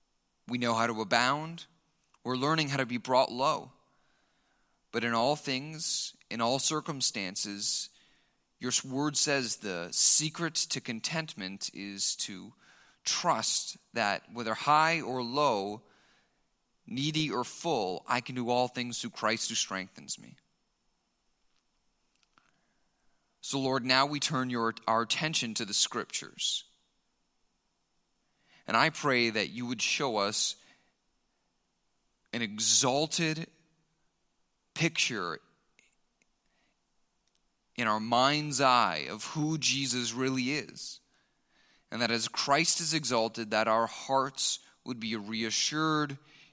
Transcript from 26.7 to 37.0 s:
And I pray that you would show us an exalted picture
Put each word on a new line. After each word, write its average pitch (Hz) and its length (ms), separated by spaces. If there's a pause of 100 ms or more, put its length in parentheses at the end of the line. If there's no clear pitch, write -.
And 110 100
I 143 140
pray 123 400
that 107 180
you 113 160
would 120 160
show 127 380
us 101 380 (1800)
an 120 80
exalted 139 1040 (1300)
picture 110 640 (2250)